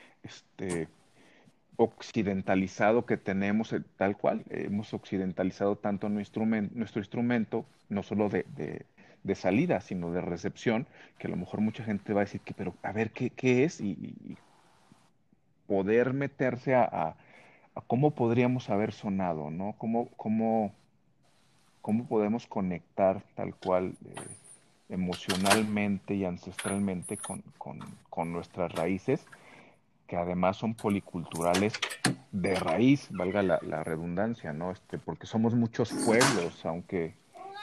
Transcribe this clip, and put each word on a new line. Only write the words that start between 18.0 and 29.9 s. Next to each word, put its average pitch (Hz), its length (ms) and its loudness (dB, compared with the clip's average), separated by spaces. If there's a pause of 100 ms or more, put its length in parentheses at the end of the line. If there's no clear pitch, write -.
podríamos 123 580 2
haber 110 240 0
sonado, 90 580 -2
¿no? 92 280 -6
Cómo, 117 400 -2
cómo, 110 560 0 (1080)
cómo 113 260 0
podemos 110 400 0
conectar 95 760 0 (140)
tal 95 180 -6
cual, 92 400 0 (100)
eh, - 320 -14 (540)
emocionalmente 101 1200 0
y 98 120 0
ancestralmente 95 880 -4
con, - 260 -10 (140)
con, - 220 -12 (320)
con 85 240 -4
nuestras 85 380 -4
raíces. 92 520 0 (840)